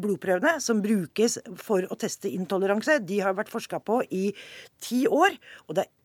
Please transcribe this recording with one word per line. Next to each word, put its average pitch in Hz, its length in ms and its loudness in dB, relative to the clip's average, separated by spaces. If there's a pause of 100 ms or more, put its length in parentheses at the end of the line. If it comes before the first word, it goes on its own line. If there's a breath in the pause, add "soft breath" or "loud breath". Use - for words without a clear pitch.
blodprøvene 190 520 2
som 220 220 2
brukes 208 560 2 (240)
for 185 240 2
å - 100 -8
teste 226 380 -6
intoleranse, 196 720 0
de 196 160 -2
har 190 160 0
vært 214 160 -4
forsket 220 320 -8
på 233 240 2
i 190 220 0 (500 loud breath)
ti 247 240 0
år, 339 320 4 (300 loud breath)
og 160 100 -6
det - 80 0
er - 80 -20 (100)